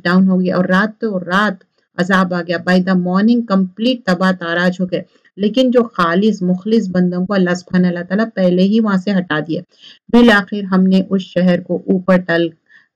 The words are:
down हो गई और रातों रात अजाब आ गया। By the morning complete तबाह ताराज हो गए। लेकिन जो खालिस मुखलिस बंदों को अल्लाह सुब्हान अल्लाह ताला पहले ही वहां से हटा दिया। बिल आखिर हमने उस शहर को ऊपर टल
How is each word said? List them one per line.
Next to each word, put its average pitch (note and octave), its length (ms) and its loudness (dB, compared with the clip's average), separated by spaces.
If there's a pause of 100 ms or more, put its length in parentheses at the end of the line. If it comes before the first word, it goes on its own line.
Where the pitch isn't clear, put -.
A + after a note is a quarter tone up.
down F#3 220 2
हो F#3 100 2
गई F3+ 120 0
और F#3 180 -2
रातों G3+ 540 -2
रात F#3+ 380 -2 (380)
अजाब F#3 360 0
आ F3 80 -4
गया। E3+ 240 -6
By F#3 180 2
the F#3 120 0
morning G3+ 500 0
complete G#3+ 640 -2
तबाह F#3 240 0
ताराज F3+ 500 -2
हो F3+ 40 0
गए। F3 180 -6 (340)
लेकिन A3 340 0
जो A#3+ 120 2
खालिस G3 600 0
मुखलिस F#3+ 440 0
बंदों F3+ 380 -2
को G#3 80 -6
अल्लाह F3+ 200 0
सुब्हान F3+ 300 -2
अल्लाह F3 200 -2
ताला G#3 220 -2
पहले F#3 380 0
ही G#3 160 2
वहां G3+ 200 0
से G3 120 -4
हटा F3 280 -2
दिया। D#3 220 -6 (500)
बिल A#3+ 180 6
आखिर G3+ 360 0
हमने F#3+ 360 2
उस F#3+ 320 -4
शहर F3 280 2
को F3 260 -6
ऊपर F#3 300 2
टल E3+ 320 -2 (460)